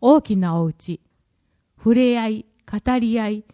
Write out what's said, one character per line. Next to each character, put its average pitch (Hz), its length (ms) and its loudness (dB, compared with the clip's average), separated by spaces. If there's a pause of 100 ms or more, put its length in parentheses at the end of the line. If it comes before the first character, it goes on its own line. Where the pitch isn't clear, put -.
大 285 200 6
き 208 160 -4
な 170 220 0
お 165 60 0
家。 - 360 -8 (760)
触 226 180 2
れ 247 240 2
合 226 80 -4
い、 220 180 -8 (240)
語 254 300 -4
り 226 200 -2
合 214 100 -4
い、 214 140 -8 (100)